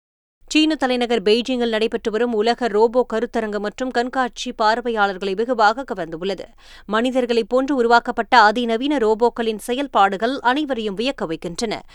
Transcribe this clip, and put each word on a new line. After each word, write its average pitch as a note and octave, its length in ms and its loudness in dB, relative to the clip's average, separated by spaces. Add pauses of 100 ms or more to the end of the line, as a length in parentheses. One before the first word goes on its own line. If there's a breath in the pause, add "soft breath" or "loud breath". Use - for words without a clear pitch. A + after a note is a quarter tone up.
(480)
சீன D#4 260 2
தலைநகர் A#3+ 480 -2
பெய்ஜிங்கில் A#3+ 520 0
நடைபெற்று A3 360 -2
வரும் A#3 240 -2
உலக A#3 340 0
ரோபோ A3+ 440 2
கருத்தரங்கு A3 460 -4
மற்றும் G#3 320 -6
கண்காட்சி B3 600 -4
பார்வையாளர்களை G#3 840 0
வெகுவாக A#3 500 2
கவர்ந்துள்ளது. F3+ 640 -6 (400 loud breath)
மனிதர்களைப் A#3 640 0
போன்று C4+ 280 0
உருவாக்கப்பட்ட A#3 640 4
அதிநவீன A#3 580 2
ரோபோக்களின் A3 720 0
செயல்பாடுகள் A#3+ 720 0
அனைவரையும் B3 540 -2
வியக்க A3+ 320 -4
வைக்கின்றன. E3+ 540 -6 (140 loud breath)